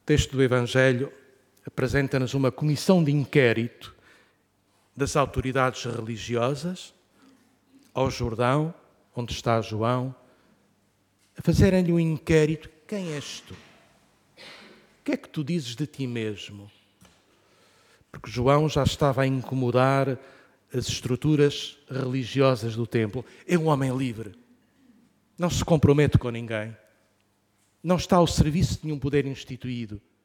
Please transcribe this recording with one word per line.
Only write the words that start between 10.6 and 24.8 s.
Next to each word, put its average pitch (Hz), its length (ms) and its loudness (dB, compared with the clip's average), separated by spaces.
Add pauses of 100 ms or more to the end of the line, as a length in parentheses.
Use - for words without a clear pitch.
a - 40 -16
fazerem-lhe 185 500 4
um 170 80 2
inquérito: 156 680 2 (200)
"Quem 185 240 -8
és - 260 -12
tu? - 160 -20
O - 1500 -20
que 285 80 -2
é - 40 0
que - 120 -12
tu 156 160 -6
dizes 127 320 -6
de 151 100 -4
ti - 180 -8
mesmo?" 107 640 -8 (1400)
Porque - 180 -14
João 135 400 0
já 147 140 0
estava 135 400 0
a 135 60 2
incomodar 131 880 0 (540)
as 123 160 -4
estruturas 143 920 0 (100)
religiosas 127 840 0
do 117 100 -2
templo. 113 400 -2 (220)
É 180 100 2
um 160 120 2
homem 135 280 2
livre. 113 360 -6 (1040)